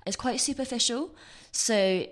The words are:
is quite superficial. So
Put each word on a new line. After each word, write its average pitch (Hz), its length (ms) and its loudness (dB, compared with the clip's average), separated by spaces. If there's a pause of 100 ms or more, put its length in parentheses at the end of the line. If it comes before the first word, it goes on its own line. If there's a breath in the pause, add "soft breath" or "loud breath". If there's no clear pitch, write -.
is 202 120 -4
quite 254 240 -2
superficial. 262 760 -2 (360 loud breath)
So 190 600 2